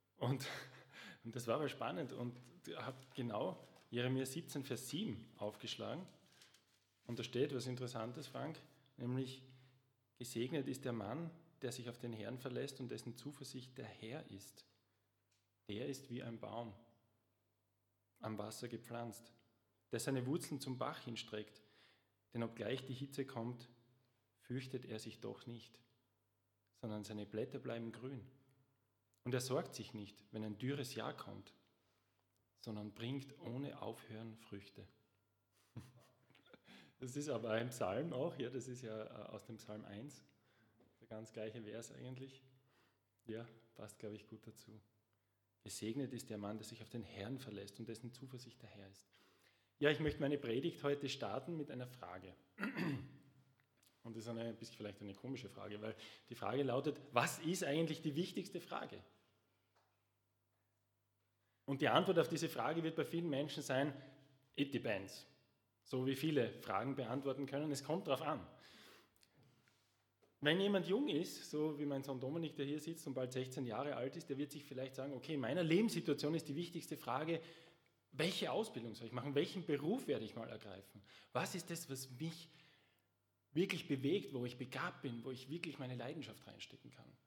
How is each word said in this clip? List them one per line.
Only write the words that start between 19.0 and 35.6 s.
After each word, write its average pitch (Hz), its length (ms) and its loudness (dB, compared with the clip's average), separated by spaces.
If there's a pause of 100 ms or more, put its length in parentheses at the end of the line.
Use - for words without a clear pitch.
der 117 80 0
seine 135 260 2
Wurzeln 147 340 0
zum 127 180 -2
Bach 123 220 0
hinstreckt. 110 600 -6 (720)
Denn 117 100 0
obgleich 117 420 0
die 131 100 -4
Hitze 135 320 -2
kommt, 120 420 -4 (720)
fürchtet 127 440 -4
er 110 140 -4
sich 113 220 -8
doch 107 260 -8
nicht, 117 340 -12 (1000)
sondern 107 240 -2
seine 107 220 -4
Blätter 117 320 -2
bleiben 117 340 -4
grün. 113 320 -8 (1000)
Und 123 100 4
er 127 60 6
sorgt 131 340 2
sich - 180 -8
nicht, 101 400 -8
wenn 107 120 -2
ein 107 120 -2
dürres 127 380 -2
Jahr 113 220 -2
kommt, 98 360 -10 (1080)
sondern 104 340 -6
bringt 131 460 -4
ohne 139 420 -4
Aufhören 113 540 -8
Früchte.“ 101 500 -12 (920)